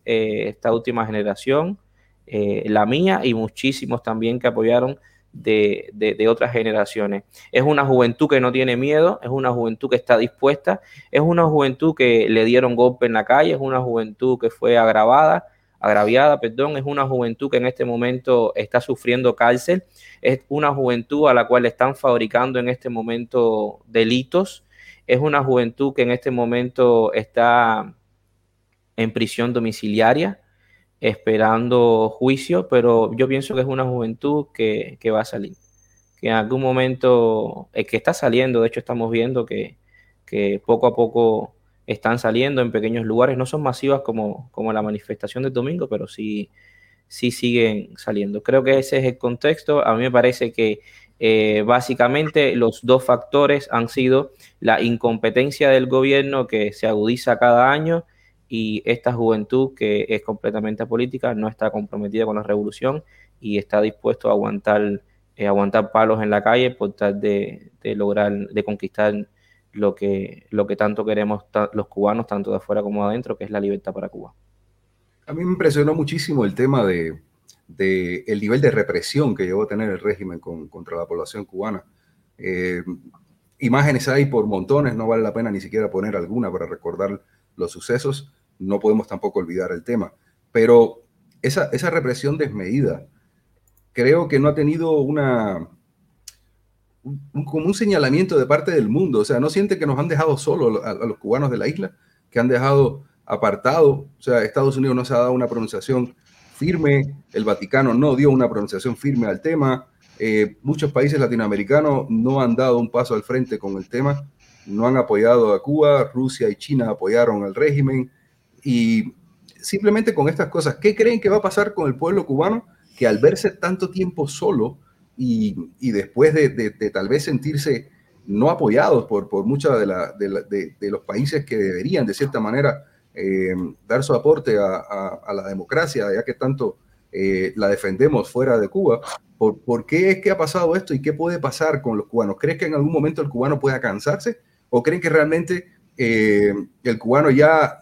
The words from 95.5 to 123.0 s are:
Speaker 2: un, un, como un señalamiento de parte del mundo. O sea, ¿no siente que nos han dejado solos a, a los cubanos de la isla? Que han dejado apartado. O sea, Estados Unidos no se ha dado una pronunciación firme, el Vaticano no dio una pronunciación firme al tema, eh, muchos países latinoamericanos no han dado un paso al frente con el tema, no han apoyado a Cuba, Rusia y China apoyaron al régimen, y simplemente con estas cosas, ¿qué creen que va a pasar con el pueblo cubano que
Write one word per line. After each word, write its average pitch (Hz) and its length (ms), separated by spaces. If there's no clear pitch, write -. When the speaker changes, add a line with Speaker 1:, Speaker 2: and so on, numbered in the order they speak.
Speaker 2:
un, 139 180
un, 143 120
como 156 200
un 196 80
señalamiento 175 640
de 127 80
parte 151 260
del 120 180
mundo. 143 300
O 139 60
sea, 127 140
¿no 151 100
siente 196 300
que 151 80
nos 135 100
han 147 100
dejado 156 300
solos 123 480
a, 110 60
a 110 140
los 110 120
cubanos 131 320
de 123 80
la 104 100
isla? - 280
Que - 100
han 120 80
dejado 135 560
apartado. 123 800
O - 40
sea, 120 220
Estados 135 340
Unidos 131 180
no 123 80
se 127 120
ha - 20
dado 123 140
una 127 160
pronunciación 117 680
firme, 147 600
el 107 100
Vaticano 113 520
no 139 200
dio 139 140
una 131 200
pronunciación 107 460
firme 139 300
al - 160
tema, 143 460
eh, 107 420
muchos 143 300
países 143 280
latinoamericanos 120 880
no 120 300
han 120 160
dado 127 220
un 117 140
paso 120 240
al 107 80
frente 127 340
con 98 200
el 95 120
tema, 143 400
no 107 200
han 131 80
apoyado 113 580
a 98 80
Cuba, 147 520
Rusia 127 360
y 101 60
China 123 360
apoyaron 107 520
al 98 120
régimen, 135 560
y 113 480
simplemente 208 540
con 151 160
estas 160 180
cosas, 151 280
¿qué 208 200
creen 226 240
que 202 80
va 196 100
a 208 40
pasar 202 320
con 160 140
el 127 100
pueblo 170 280
cubano 180 400
que 120 80